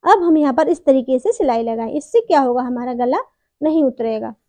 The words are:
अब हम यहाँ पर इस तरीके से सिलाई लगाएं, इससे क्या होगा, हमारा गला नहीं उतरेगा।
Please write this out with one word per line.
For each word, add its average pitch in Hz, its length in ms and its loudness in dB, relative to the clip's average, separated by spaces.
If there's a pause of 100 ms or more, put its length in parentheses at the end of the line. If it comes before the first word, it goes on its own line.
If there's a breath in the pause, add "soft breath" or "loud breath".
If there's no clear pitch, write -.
अब 381 180 4
हम 339 140 2
यहाँ 294 180 2
पर 311 140 2
इस - 160 -2
तरीके 262 340 2
से 392 140 -2
सिलाई 247 300 0
लगाएं, 226 300 -6
इससे 311 300 -2
क्या 359 180 2
होगा, 254 220 0
हमारा 247 340 -6
गला 247 220 -2 (420)
नहीं 311 240 2
उतरेगा। 226 500 -4 (140)